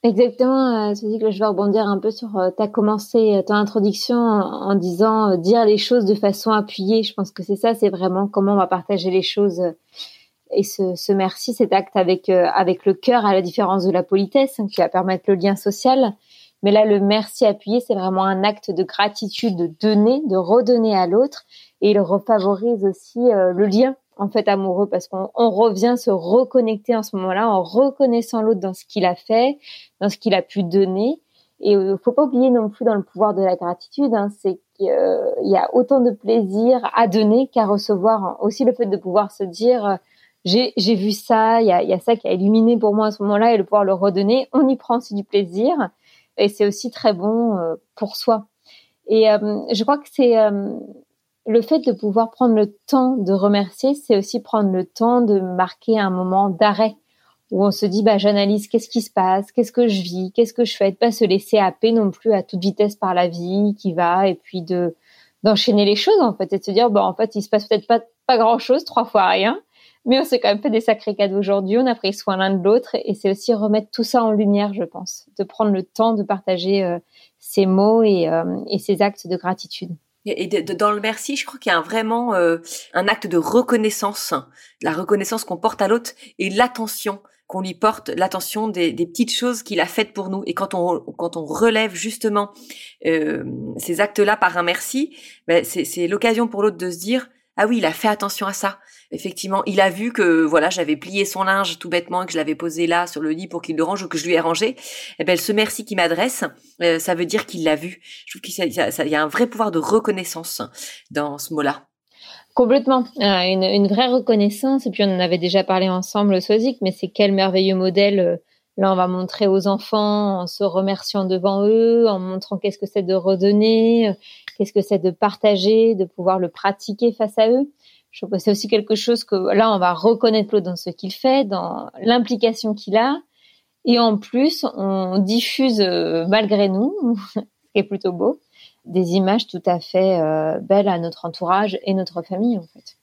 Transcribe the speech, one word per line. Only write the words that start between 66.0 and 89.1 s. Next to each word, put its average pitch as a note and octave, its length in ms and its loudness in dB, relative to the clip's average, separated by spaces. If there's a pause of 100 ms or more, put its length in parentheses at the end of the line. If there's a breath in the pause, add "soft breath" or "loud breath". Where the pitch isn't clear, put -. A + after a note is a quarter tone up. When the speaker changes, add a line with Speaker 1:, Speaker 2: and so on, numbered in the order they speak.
Speaker 1:
en A#3 120 2
fait, F#3+ 200 -6
et G3 60 -2
de - 60 -8
se G#3 60 -6
dire, « A#3 200 2
Bah, G3+ 140 2
en F#3 100 -2
fait, A3 200 -4
il G3+ 80 -4
se G#3 60 -10
passe G#3 180 0
peut-être G#3 200 -2
pas, A#3 140 2 (260)
pas B3 120 2
grand-chose, A#3+ 460 2
trois A3+ 200 -2
fois G3+ 220 2
rien, F#3+ 320 2 (480 soft breath)
mais B3+ 140 2
on D#4 40 0
s'est B3+ 140 0
quand G#3 100 0
même G3+ 140 0
fait C#4+ 80 0
des A3 100 2
sacrés G#3+ 340 -2
cadeaux G3 240 0
aujourd'hui, G3 380 0
on B3+ 100 2
a A#3+ 80 0
pris G3+ 200 -4
soin G3 220 -4
l'un F#3+ 180 0
de F#3 80 -2
l'autre », G#3 280 2 (140)
et G3 100 -4
c'est G3+ 160 -2
aussi G3+ 220 -2
remettre G#3+ 380 0
tout A#3 140 -4
ça A#3+ 180 2
en A3+ 80 2
lumière, G3+ 420 2
je G3 120 -6
pense, - 420 -16 (100)
de G3+ 60 -6
prendre G#3 300 -2
le F#3+ 100 0
temps A3+ 300 0
de G#3 100 -2
partager, F#3+ 640 -2
euh, F3 140 -2 (400 soft breath)
ces - 280 0
mots G3+ 380 4
et, F3+ 240 2
euh, E3 160 0 (260)
et G3 80 -2
ces G3 240 -2
actes G3+ 240 -2
de F3+ 100 -6
gratitude. F3+ 540 -8 (360)
Speaker 2:
Et, G3 180 -6
et - 20 -8
de, F3 140 -2
de, E3 120 -8
dans G#3 200 0
le G#3 80 -4
merci, A3 340 -6
je - 120 -8
crois - 120 -18
qu'il G3 140 -2
y - 20 2
a E3+ 40 2
un, D#3+ 40 -2
vraiment, A3 520 -2
euh, E3+ 240 2 (360 loud breath)
un F3+ 140 0
acte G#3+ 180 -2
de E3+ 120 0
reconnaissance, G#3+ 960 -2 (480 soft breath)
la D#3 100 -2
reconnaissance G3+ 520 -4
qu'on - 120 -8
porte A3 260 -4
à G3 60 0
l'autre A#3 240 0 (260 loud breath)
et F#3+ 120 -2
l'attention A3 720 -4 (260 soft breath)
qu'on F#3 160 -8
lui F#3 120 -8
porte, G#3+ 360 -2
l'attention F#3+ 580 -4
des, F3 240 -2
des E3+ 140 -2
petites A3+ 260 2